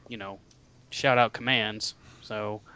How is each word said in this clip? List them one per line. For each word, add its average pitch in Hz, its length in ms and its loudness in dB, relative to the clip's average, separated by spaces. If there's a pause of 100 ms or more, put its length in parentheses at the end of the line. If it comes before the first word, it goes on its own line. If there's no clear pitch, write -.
you 120 80 -10
know, 98 240 -12 (520)
shout 131 260 4
out 117 160 4
commands. 113 600 -2 (280)
So 107 400 -6 (140)